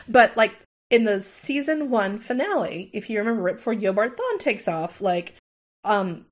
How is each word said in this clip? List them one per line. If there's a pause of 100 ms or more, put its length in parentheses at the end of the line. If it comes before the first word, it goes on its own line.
But,
like, (340)
in
the
season
one
finale,
if
you
remember,
right
before
Yobart
Thawne
takes
off,
like, (480)
um,